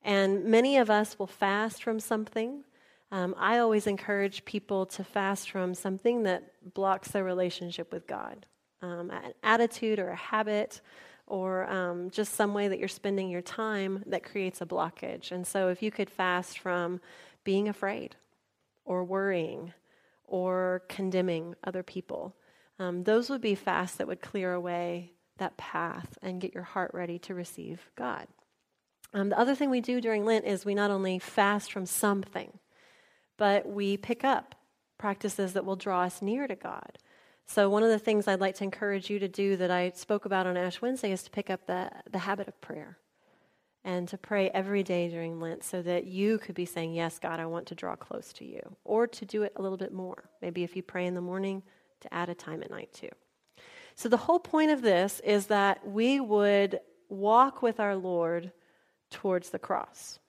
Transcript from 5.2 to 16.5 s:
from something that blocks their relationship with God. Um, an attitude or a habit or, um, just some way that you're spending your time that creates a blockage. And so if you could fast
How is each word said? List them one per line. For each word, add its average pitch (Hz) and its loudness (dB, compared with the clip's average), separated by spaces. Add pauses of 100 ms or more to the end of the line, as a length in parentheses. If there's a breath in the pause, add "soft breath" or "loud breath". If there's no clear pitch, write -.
from 185 -2
something 214 0
that 185 -2
blocks 190 0
their 196 0
relationship 180 -2
with 175 -10
God. - -8 (360)
Um, 175 -8
an - -10
attitude 226 4
or 180 -2
a 185 -8
habit 214 -2 (460 loud breath)
or, 185 -2
um, 180 -2
just 208 -2
some 202 2
way 202 0
that 196 -2
you're 190 -2
spending 196 -2
your 180 -4
time 196 -4
that - -4
creates 185 -6
a 175 -8
blockage. 175 -6
And 180 -6
so 190 0
if 180 -2
you 214 0
could 202 -4
fast 180 -2